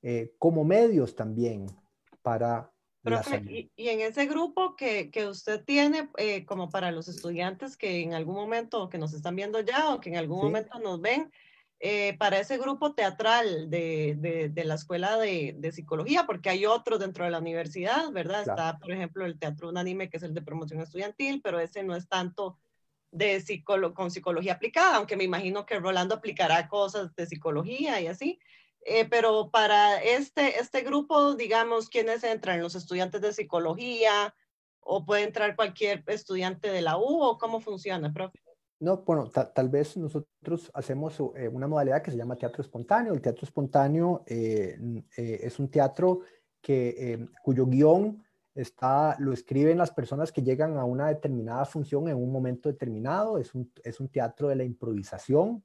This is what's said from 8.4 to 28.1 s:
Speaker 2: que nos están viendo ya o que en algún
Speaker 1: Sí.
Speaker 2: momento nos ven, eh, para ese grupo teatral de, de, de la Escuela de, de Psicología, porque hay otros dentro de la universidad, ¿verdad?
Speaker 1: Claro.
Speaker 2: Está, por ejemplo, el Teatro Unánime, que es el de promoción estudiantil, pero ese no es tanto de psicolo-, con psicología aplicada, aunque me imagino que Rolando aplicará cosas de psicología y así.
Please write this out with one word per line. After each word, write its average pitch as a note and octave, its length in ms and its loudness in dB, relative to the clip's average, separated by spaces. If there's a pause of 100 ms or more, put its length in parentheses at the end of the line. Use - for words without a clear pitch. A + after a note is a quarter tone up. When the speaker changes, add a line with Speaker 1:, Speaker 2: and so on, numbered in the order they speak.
Speaker 2:
que F3+ 80 -8
nos D3+ 160 -4
están E3 220 -6
viendo G#3 240 -4
ya C4 340 2
o - 60 -8
que F3 100 -10
en E3+ 60 -4
algún E3 240 -2
Speaker 1:
Sí. - 60 0
Speaker 2:
momento A3 340 -2
nos F#3 200 -4
ven, B3+ 300 0 (520)
eh, G3+ 360 0
para G3 200 4
ese A3 200 -2
grupo C#4 360 -2
teatral G#3 760 2
de, D#3 480 -2
de, D#3+ 320 -2
de D#3+ 140 -4
la D#3 100 0
Escuela F3 440 -2
de, F3+ 400 -2
de D#3+ 140 -6
Psicología, F3 540 0
porque F#3+ 240 -2
hay F#3+ 160 0
otros A3+ 340 2
dentro F3+ 240 -4
de F3 60 0
la E3+ 80 -2
universidad, F3 760 -2
¿verdad? F#3+ 320 -4
Speaker 1:
Claro. G#3+ 60 -4 (100)
Speaker 2:
Está, E3 180 -4
por F3 140 -10
ejemplo, F#3 320 -6
el E3+ 140 -6
Teatro D#3 320 -8
Unánime, F3+ 400 -6
que - 80 -10
es E3 40 -10
el D#3+ 120 -8
de D#3+ 80 -6
promoción D3+ 400 -8
estudiantil, G#3 600 -6
pero F3+ 160 -2
ese E3 240 -6
no F#3 140 -4
es F3+ 100 -10
tanto F#3 520 -4 (520)
de G3 300 0
psicolo-, F#3 540 -2
con F3+ 160 -4
psicología F3+ 420 -2
aplicada, D4+ 440 4
aunque G#3 200 0
me F#3+ 80 0
imagino F#3+ 400 -2
que G3+ 160 -4
Rolando F#3 340 2
aplicará E3+ 540 0
cosas G3 480 -2
de F3 100 -4
psicología F3+ 760 -2
y E3 60 -4
así. C4+ 300 -4 (460)